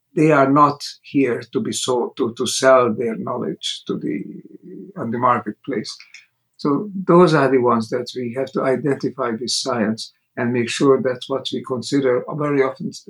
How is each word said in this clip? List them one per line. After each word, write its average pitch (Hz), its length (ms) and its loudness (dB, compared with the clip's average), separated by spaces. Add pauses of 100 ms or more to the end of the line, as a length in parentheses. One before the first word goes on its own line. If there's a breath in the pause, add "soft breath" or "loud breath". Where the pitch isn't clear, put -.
(140)
they 156 180 4
are 135 180 4
not 143 340 4 (180)
here 127 380 0 (120)
to 127 80 -2
be 110 120 -4
sold, 120 460 -2
to, 117 160 -2
to 123 120 -4
sell 127 480 4
their 113 220 -4
knowledge - 680 -8
to - 120 -4
the, - 240 -6 (720)
on 120 140 -8
the 120 80 -4
marketplace. 120 800 -2 (600 loud breath)
So 156 380 -2
those 175 400 6
are 135 160 4
the 135 80 4
ones 117 300 2
that 123 260 -6
we 123 220 -6
have 135 160 -4
to 147 100 -2
identify 135 680 -2
with 113 200 -4
science 113 640 -2 (240)
and 123 160 -2
make 117 160 0
sure 135 340 4
that 123 260 -4
what 131 240 -4
we 120 120 -6
consider 127 580 0 (140)
very 147 260 -2
often, 131 300 -6 (180)